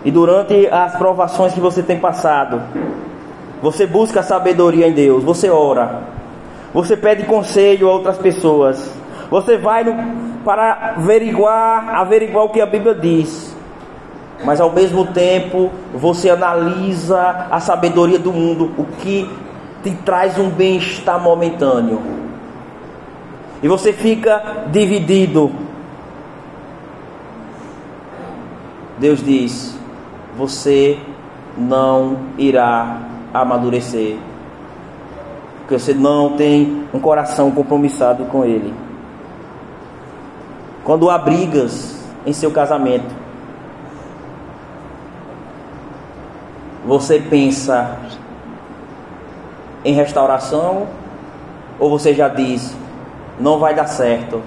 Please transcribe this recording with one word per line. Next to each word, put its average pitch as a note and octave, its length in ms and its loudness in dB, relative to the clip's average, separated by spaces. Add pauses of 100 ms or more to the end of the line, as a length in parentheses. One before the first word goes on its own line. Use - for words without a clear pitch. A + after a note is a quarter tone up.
E C#3+ 60 4
durante G3 560 6
as F3 300 2
provações F3+ 560 2
que F3+ 80 -4
você F3 240 2
tem E3+ 160 0
passado, C#3+ 600 0 (1000)
você D#3 240 2
busca G3+ 380 2
sabedoria F3 640 4
em D#3+ 40 4
Deus, C3+ 300 6
você E3+ 260 2
ora, C#3 520 2 (720)
você F3 220 2
pede G#3+ 300 2
conselho G3 640 4
a F#3 40 6
outras F#3+ 260 0
pessoas, D3+ 720 2 (400)
você G3 260 4
vai A3 280 2
no, A3+ 100 0 (500)
para A3 520 0
averiguar, G#3+ 1040 2
averiguar G#3+ 460 4
o - 20 -4
que A3 120 2
a G#3 60 4
Bíblia G#3 280 2
diz. E3 600 0 (920)
Mas D3 160 2
ao E3+ 120 4
mesmo F3+ 340 4
tempo, F#3 640 2 (240)
você E3+ 340 2
analisa F3+ 1200 2
a E3 120 0
sabedoria F3 580 4
do F3 140 0
mundo, E3 440 0
o D3 80 -2
que F#3+ 460 -4 (540)
te F#3+ 80 -2 (120)
traz F#3 340 2
um F#3+ 100 2
bem-estar F3+ 720 0
momentâneo. C#3+ 960 2 (1400)
E D3 60 2
você F#3+ 240 4
fica G#3+ 800 0
dividido. F3+ 800 4 (3500)
Deus C#3+ 260 2
diz: C3 560 0 (560)
Você C#3 640 2 (600)
não C3 580 2 (220)
irá A#2+ 580 2 (380)
amadurecer, A#2+ 840 0 (1400)
porque C3 200 -2
você C#3 140 -2
não C#3+ 460 2
tem D3 460 2 (100)
um C3 40 -4
coração D3 520 2
compromissado C3+ 760 0
com C3+ 220 0
Ele. G#2+ 260 0 (2000)
Quando D#3+ 280 4
há E3+ 80 2
brigas D#3 840 0 (220)
em C#3+ 80 -2
seu D#3 180 -2
casamento, C#3+ 640 0 (3750)
você C#3 320 4
pensa C3+ 760 2 (1900)
em C#3 80 0
restauração D3 920 0 (920)
ou D3 120 4
você D3 240 4
já C#3+ 120 4
diz: B2+ 480 -2 (640)
não D3 200 2
vai D#3 160 2
dar D3+ 120 0
certo? A#2 600 -2